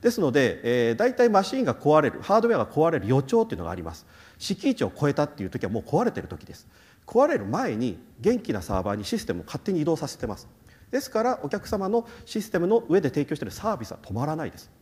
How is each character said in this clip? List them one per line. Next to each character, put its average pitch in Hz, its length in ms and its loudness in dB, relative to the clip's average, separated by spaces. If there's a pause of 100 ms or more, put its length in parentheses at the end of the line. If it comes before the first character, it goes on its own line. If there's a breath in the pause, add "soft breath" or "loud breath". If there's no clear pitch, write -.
で 240 100 4
す 233 100 -2
の 147 100 2
で、 120 580 2
え - 20 2
ー、 113 40 0
大 247 200 0
体 240 140 4
マ 202 140 6
シ 262 160 -4
ン 247 60 2
が 127 80 0
壊 151 280 4
れ 127 100 2
る、 - 100 -12
ハ 202 160 2
ー 233 40 4
ド 233 80 2
ウ - 20 4
ェ 220 40 2
ア - 40 2
が 104 80 0
壊 160 240 2
れ 151 80 0
る 92 80 -6
予 131 160 4
兆 226 200 2
と 226 120 -6
い - 0 -
う 92 40 -10
の 87 60 -6
が 82 60 -6
あ 90 40 -6
り 90 60 -8
ま 80 140 -10
す。 - 100 -20 (320 loud breath)
敷 - 380 -2
地 - 80 -2
を 98 120 -2
超 143 140 2
え 131 60 0
た 147 80 2
っ 143 60 -2
て - 120 -12
い 95 60 -4
う - 20 -6
時 - 160 -6
は 95 60 -2
も 113 80 -2
う - 40 -10
壊 185 200 0
れ 233 80 0
て - 100 -8
る - 60 -10
時 - 180 -12
で - 80 -18
す。 - 140 -20 (400 soft breath)
壊 254 180 4
れ 302 140 2
る 101 60 -6
前 156 300 -2
に 110 220 -4 (240)
元 220 180 2
気 - 140 -4
な 101 80 -2
サ 95 200 -2
ー - 20 -2
バ 101 100 -2
ー 104 40 -2
に 107 60 -6
シ 226 140 -4
ス - 80 -6
テ - 80 -4
ム 87 80 -6
を - 40 -10
勝 - 180 -10
手 196 100 -2
に 170 80 0
移 147 40 0
動 160 100 2
さ 151 120 -6
せ - 120 -12
て 123 80 -6
ま 101 100 -6
す。 - 100 -20 (440 soft breath)
で 277 100 -2
す - 80 -12
か 220 140 0
ら、 247 180 0
お 143 80 -6
客 - 180 -6
様 196 220 -2
の 233 180 0 (160 loud breath)
シ - 160 -6
ス 208 120 -8
テ 175 80 2
ム 175 80 2
の 226 200 4
上 185 140 4
で 147 80 0
提 147 160 0
供 156 100 -4
し - 40 -10
て - 60 -6
い - 20 -8
る 92 40 -10
サ 214 220 -4
ー 175 40 -4
ビ 113 80 -8
ス - 80 -14
は - 100 -16
止 - 100 -10
ま 120 140 -2
ら 156 80 -2
な 156 100 -6
い 90 60 -8
で - 80 -20
す。 - 100 -20 (120)